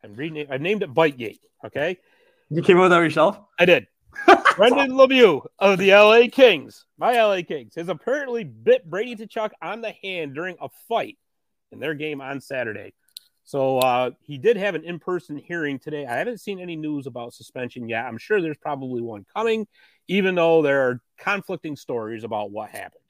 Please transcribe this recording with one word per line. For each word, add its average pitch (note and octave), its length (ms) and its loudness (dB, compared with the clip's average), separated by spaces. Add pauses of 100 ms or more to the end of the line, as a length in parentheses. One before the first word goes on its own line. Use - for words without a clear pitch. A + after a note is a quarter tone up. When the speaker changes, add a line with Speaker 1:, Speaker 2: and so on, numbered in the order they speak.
Speaker 1:
I'm G#2+ 120 -20
reading D#3 220 -10
it. D3 140 -10
I've C3 100 -6
named G3 220 -2
it D3+ 100 -10
Bitegate, B2+ 460 0 (260)
okay? D3+ 320 -4 (520)
Speaker 2:
You D#3 120 -4
came F3 160 4
up F#3 60 4
with F#3 80 4
that F3 80 4
yourself? D#3 400 0 (180)
Speaker 1:
I F3 80 2
did. E3+ 220 2 (380)
Speaker 2:
<laughs> - 320 6
Speaker 1:
Brendan B3+ 340 2
Lemieux B3+ 500 6 (180)
of G3 200 4
the F#3+ 120 4
L G#3 220 8
A A#3+ 140 6
Kings, F3 580 4 (120)
my G#3 200 0
L G#3+ 160 4
A F#3 100 -2
Kings, C#3 320 -12
has E3 140 -10
apparently A#3+ 540 -6
bit D#3+ 460 0
Brady A3+ 260 -8
Tkachuk G#3+ 360 -8 (100)
on G#3 200 -10
the G#3+ 100 -10 (120)
hand E3 320 -8
during F3 260 -8
a C#3 60 -12 (200)
fight F3+ 300 -4 (540)
in G#2+ 80 -20
their C#3+ 140 -6
game D3 280 -8
on C3+ 200 -12
Saturday. G#2+ 520 -10 (520)
So, C3+ 340 -2
uh, B2+ 320 0 (100)
he D3 160 -16
did G3+ 180 2
have G3 200 -4
an D#3+ 100 -10
in-person F3 520 -8
hearing D3 420 -8
today. D3+ 260 -10
I A#2+ 100 -8
haven't G3 240 -6
seen G3 220 -12
any F3 160 -12
news D3+ 300 -8
about A#2+ 260 -12
suspension B2 560 -12
yet. A2+ 160 -4
I'm A2+ 120 -10
sure G#3 240 -2
there's D#3 160 -6
probably C3+ 440 -8
one G#2+ 240 -12 (100)
coming, A3 320 -2 (400)
even F#3+ 280 0
though E3 260 4
there C#3 260 2
are B2 140 -4 (160)
conflicting F#3 580 -8
stories A2+ 480 -10
about G#2+ 280 -8
what G#2+ 180 -12
happened. G2+ 400 -18